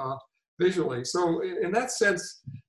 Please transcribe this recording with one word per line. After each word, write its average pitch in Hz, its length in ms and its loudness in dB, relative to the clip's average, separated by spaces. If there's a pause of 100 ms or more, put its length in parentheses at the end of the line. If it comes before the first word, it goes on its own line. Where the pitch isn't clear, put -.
uh, 135 160 -4 (420)
visually. 151 460 2
So 170 380 0
in, 175 240 -2
in 185 60 -2
that 247 180 0
sense, - 500 0 (280)